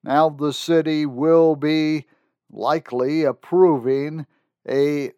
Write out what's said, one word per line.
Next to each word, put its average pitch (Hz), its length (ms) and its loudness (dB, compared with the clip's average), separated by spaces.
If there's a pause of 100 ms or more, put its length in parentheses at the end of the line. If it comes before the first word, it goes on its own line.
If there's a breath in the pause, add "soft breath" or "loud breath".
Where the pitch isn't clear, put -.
Now 147 240 2
the 143 240 -4
city 156 540 0
will 160 500 2
be 151 480 -2 (480)
likely 131 720 -2
approving 143 1000 0 (420)
a 143 500 -2